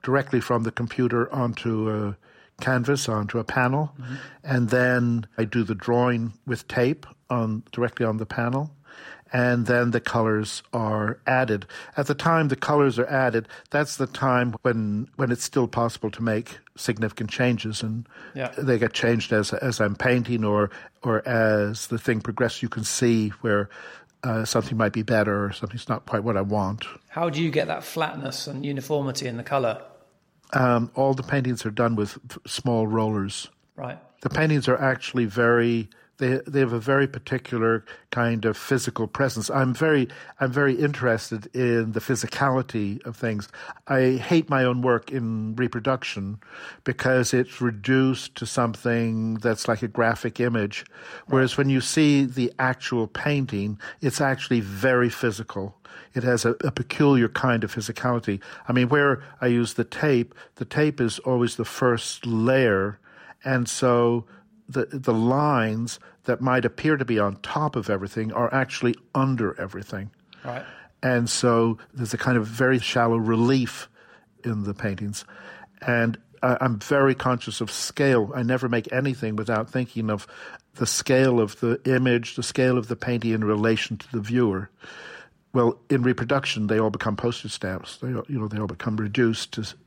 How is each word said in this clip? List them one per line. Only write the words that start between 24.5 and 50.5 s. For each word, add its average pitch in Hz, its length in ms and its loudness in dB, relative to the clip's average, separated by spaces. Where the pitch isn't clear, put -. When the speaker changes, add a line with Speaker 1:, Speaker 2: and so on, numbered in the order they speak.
Speaker 1:
might 104 140 2
be 113 100 -2
better 104 440 2
or 101 60 -4
something's 107 360 -10
not - 180 -4
quite 107 160 -2
what 110 140 0
I 98 60 2
want. 101 420 -2
Speaker 2:
How 170 200 -2
do 151 140 -2
you 160 80 0
get 143 160 0
that 151 160 -6
flatness 139 640 -6
and 139 180 -8
uniformity 139 640 -4
in 117 100 -6
the 123 60 -8
color? 120 400 -2
Speaker 1:
Um, 120 420 2
all 135 200 2
the 131 100 -6
paintings 127 420 -2
are 107 60 -4
done 117 240 2
with 104 220 -2
f-, - 160 -16
small 117 400 0
rollers. 107 640 -2
Speaker 2:
Right. 127 240 -10
Speaker 1:
The 131 100 -2
paintings 151 380 2
are 127 120 4
actually 127 440 0
very, 117 640 2
they, 131 280 0
they 139 140 0
have 120 120 2
a 117 60 -2
very 135 300 2
particular 117 760 -2
kind 117 320 0
of 110 120 0
physical 117 520 -2
presence. 120 420 -2
I'm 131 240 0
very, 147 340 2
I'm 131 140 0
very 139 220 2
interested 120 720 0
in 117 340 2
the 113 80 -4
physicality 123 1040 -2
of 117 120 -12
things. 107 320 -4
I 131 240 4
hate 151 360 2
my 139 140 2
own 123 200 2
work 123 280 2
in 113 460 -4
reproduction 117 840 -4
because 127 500 2
it's 127 260 0
reduced 127 760 0
to 117 100 -8
something 113 880 0
that's 107 320 -2
like 113 160 0
a 117 60 -4
graphic 113 500 0
image. 117 460 0